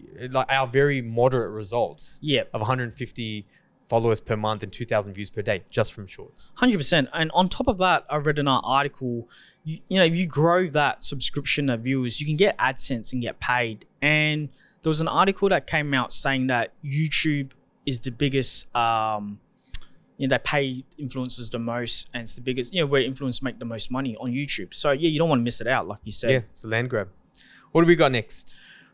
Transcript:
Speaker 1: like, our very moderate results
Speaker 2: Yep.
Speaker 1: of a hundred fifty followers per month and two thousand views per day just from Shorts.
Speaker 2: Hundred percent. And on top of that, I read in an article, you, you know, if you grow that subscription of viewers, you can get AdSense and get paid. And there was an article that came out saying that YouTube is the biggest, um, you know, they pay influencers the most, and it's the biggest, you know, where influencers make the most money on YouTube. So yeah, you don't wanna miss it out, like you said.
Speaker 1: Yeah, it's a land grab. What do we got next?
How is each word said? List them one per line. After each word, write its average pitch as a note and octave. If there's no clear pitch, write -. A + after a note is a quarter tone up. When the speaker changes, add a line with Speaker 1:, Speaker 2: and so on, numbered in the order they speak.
Speaker 1:
like, C3
our C3+
very C3+
moderate A#2
results G#2+
Speaker 2:
Yep. C#3
Speaker 1:
of A#2
a A2
hundred B2
fifty A2
followers A#2
per -
month G#2+
and F#2+
two -
thousand G#2
views G2
per G#2+
day G2+
just -
from G2+
Shorts. -
Speaker 2:
Hundred B3
percent. D3
And D#3+
on F3+
top -
of G#3
that, F3+
I C#3+
read D3
in C#3+
an C3
article, B2+
you, D#3
you F#3
know, F#3
if E3
you F3+
grow E3+
that C#3+
subscription C#3
of A#2
viewers, B2
you D3
can D3+
get F#3+
AdSense B2+
and B2+
get -
paid. A#2+
And D3+
there D#3+
was D3+
an D#3+
article F#3+
that E3+
came D3
out B2+
saying C3
that B2
YouTube D3
is C3
the C3+
biggest, C3+
um, A2
you C#3
know, C3
they -
pay C3+
influencers B2+
the B2
most, A#2
and A#2+
it's G#2+
the -
biggest, B2+
you F3+
know, D3
where C#3
influencers C3
make B2+
the A#2+
most A2+
money B2+
on B2
YouTube. C3
So -
yeah, D3
you D#3
don't E3
wanna B2+
miss A#2+
it A2
out, A2+
like G2+
you A2
said. A#2
Speaker 1:
Yeah, B2+
it's -
a A2
land A#2
grab. G#2
What E3
do E3+
we E3+
got D3+
next? -